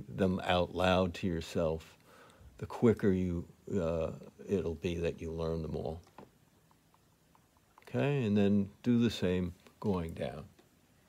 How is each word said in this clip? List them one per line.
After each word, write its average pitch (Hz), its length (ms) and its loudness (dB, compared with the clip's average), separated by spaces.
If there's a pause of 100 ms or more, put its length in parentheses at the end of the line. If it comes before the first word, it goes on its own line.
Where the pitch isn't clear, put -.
them 95 360 0
out 90 300 0
loud 92 420 2
to - 120 -4
yourself, 82 680 -4 (600)
the - 80 -10
quicker 110 460 2
you, 92 340 0 (320)
uh, 82 340 -2 (360)
it'll 85 280 -2
be 87 200 -4
that 85 260 -4
you 82 100 -8
learn 80 300 -4
them 78 140 -6
all. 80 260 -6 (1800)
Okay, 135 400 0
and 104 140 4
then 101 320 4 (140)
do 120 160 4
the 117 100 4
same 90 440 0 (260)
going 87 340 -2
down. 69 320 -8 (640)